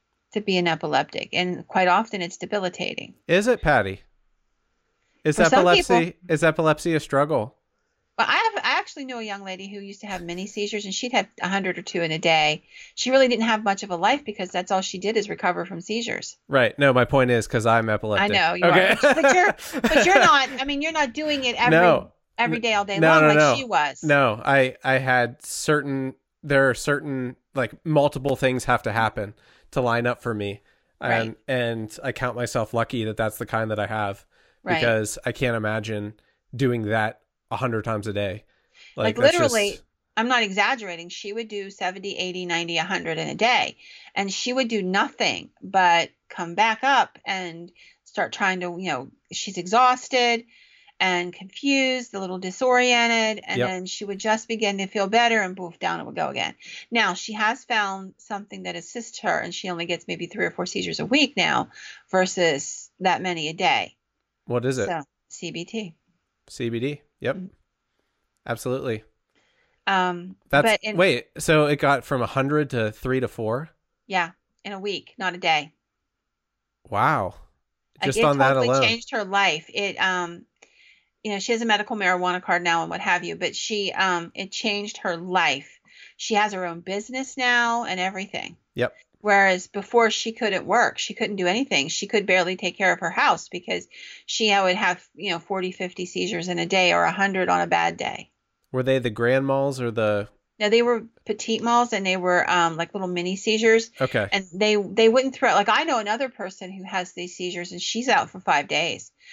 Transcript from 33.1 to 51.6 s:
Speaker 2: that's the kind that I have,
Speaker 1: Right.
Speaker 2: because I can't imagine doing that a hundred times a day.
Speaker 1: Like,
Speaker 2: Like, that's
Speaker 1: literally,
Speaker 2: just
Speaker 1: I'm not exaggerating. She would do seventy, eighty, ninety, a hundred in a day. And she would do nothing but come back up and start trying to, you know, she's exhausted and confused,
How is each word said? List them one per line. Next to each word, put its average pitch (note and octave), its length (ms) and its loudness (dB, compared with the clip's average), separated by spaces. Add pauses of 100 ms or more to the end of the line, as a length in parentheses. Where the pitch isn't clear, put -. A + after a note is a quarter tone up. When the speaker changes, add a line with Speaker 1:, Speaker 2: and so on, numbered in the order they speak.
Speaker 2:
that's A2 220 -2
the A#2+ 60 -8
kind A2 260 -2
that G#2+ 80 -2
I G2+ 80 -2
have, G#2 380 -6 (380)
Speaker 1:
Right. F3+ 120 -2
Speaker 2:
because A2+ 500 0
I A#2+ 80 -2
can't A#2+ 240 -2
imagine G#2+ 560 -4 (420)
doing A#2+ 280 0
that A2 360 -2 (320)
a A#2+ 60 -4
hundred A2+ 260 -2
times A2 240 -4
a G#2 60 -4
day. G2+ 320 -6 (500)
Speaker 1:
Like, G#3+ 100 0
Speaker 2:
Like, A3 120 0
that's C4+ 200 6
Speaker 1:
literally, A#3 340 2
Speaker 2:
just - 120 -14 (320)
Speaker 1:
I'm A3+ 140 0
not B3 140 2
exaggerating. G3 640 -2
She G3+ 240 -12
would A3+ 160 -8
do G3+ 200 -8
seventy, F#3+ 480 -6
eighty, F3+ 280 -6
ninety, E3+ 320 -2
a D#3+ 60 2
hundred F3 340 -4
in D#3+ 100 -4
a C#3+ 80 -8
day. G#3 420 0 (380)
And G3 160 -4
she B3 220 -4
would C4 160 0
do A3 120 -2
nothing F#3 680 -2 (120)
but F3 480 4 (200)
come E3+ 260 -10
back A3 280 2
up C4 420 2
and F3 440 -8 (360)
start - 280 -4
trying F#3 280 0
to, F3 180 -6
you F#3 120 -4
know, C3+ 180 -6 (220)
she's F#3 260 -8
exhausted A#3+ 880 2 (540)
and F3+ 340 0
confused, C4 800 -2